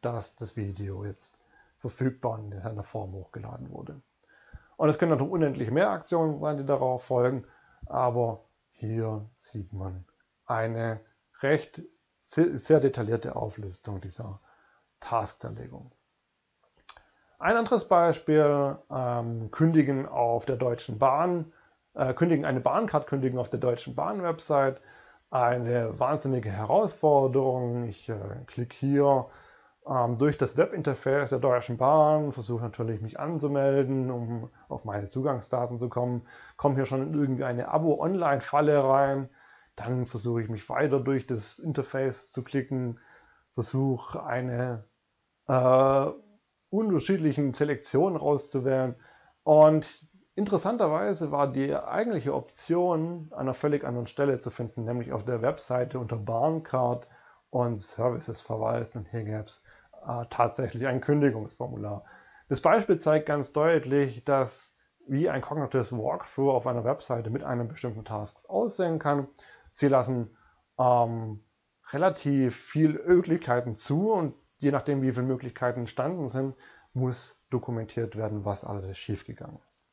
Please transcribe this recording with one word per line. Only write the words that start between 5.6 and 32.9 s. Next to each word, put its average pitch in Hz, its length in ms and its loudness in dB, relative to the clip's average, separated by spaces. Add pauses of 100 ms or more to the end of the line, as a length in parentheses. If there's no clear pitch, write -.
mehr 170 180 4
Aktionen 160 500 -2
sein, 151 180 -2
die 139 80 -6
darauf 131 380 0
folgen, 127 420 2 (400)
aber 120 600 0 (260)
hier 110 600 -6
sieht 101 400 -14
man 92 320 -10 (400)
eine 113 540 -2 (420)
recht 151 400 0 (380)
se-, 160 380 0
sehr 151 220 6
detaillierte 120 560 0
Auflistung 104 680 -8
dieser 98 380 -12 (600)
Task-Zerlegung. - 920 -8 (1500)
Ein 214 180 4
anderes 226 300 2
Beispiel, 151 920 4 (120)
ähm, 120 640 -4
kündigen 147 560 4
auf 117 380 0
der 131 100 -2
Deutschen 120 420 -2
Bahn, 160 540 2 (420)
äh, 131 200 0
kündigen, 165 320 2
eine 131 160 0
Bahncard 156 460 0
kündigen 131 300 -2
auf 120 120 -4
der - 100 -6
Deutschen 123 360 -2
Bahn 185 280 -4
Website. 143 560 0 (500)
Eine 120 680 0
wahnsinnige 127 520 0
Herausforderung. 127 1400 2
Ich, - 180 -14
äh, 113 80 -6 (300)
klicke - 300 -10
hier, 139 540 4 (560)
ähm, 123 340 0
durch 143 180 2
das - 180 -2
Webinterface 139 760 0
der 131 80 0
Deutschen 123 380 0
Bahn, 151 540 4
versuche 117 320 -6
natürlich 113 380 -4